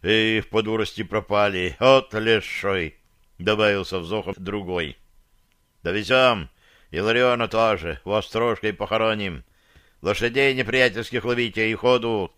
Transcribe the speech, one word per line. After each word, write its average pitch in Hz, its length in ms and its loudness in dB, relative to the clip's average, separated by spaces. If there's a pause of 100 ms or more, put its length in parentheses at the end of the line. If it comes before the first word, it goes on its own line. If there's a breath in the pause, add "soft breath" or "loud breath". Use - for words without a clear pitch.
«Эх, 110 460 2
по 110 140 0
дурости 107 400 -4
пропали. 101 760 0
От 131 360 4
лешой!» — 101 840 -2 (420)
добавил 104 460 2
со 92 160 -6
вздохом 95 360 -6
другой. 90 640 -6 (840)
«Довезём. 107 680 2 (400 soft breath)
И 80 100 -6
Лариона 117 480 2
тоже. 101 560 0
В 95 80 -4
острожке 107 600 -2
похороним. 104 720 -2 (580 soft breath)
Лошадей 127 520 2
неприятельских 120 680 0
ловите 113 460 0
и 110 40 0
ходу». 113 640 0